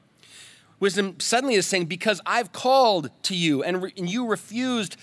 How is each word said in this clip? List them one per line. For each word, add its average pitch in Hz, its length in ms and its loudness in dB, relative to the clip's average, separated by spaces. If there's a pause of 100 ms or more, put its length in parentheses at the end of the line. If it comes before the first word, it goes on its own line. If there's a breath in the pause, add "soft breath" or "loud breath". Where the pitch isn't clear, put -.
(840 loud breath)
Wisdom 190 380 0
suddenly 254 340 0
is 185 100 4
saying, 180 200 0
"Because 185 420 -2
I've 214 240 -2
called 233 640 2 (100)
to 190 140 -4
you 156 260 2
and 180 220 -2
re-, 196 120 -8
and 175 140 -4
you 240 160 -2
refused 226 760 -4